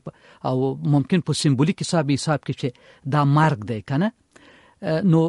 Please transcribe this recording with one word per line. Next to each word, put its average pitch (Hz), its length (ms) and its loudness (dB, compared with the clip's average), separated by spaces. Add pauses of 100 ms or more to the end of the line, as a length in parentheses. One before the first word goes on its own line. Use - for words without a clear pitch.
په، - 80 -14 (380)
او 131 260 -2 (200)
ممکن 143 320 0
په 151 140 -2
سمبولیک 143 440 0
حساب، 151 300 0
حساب 143 320 -2
کې 139 140 -4
چې 139 80 -4 (480)
دا 147 60 2
مرګ 139 480 2
دی، 107 100 -6
که 139 160 -4
نه؟ 202 140 0 (1000)
نو 160 180 6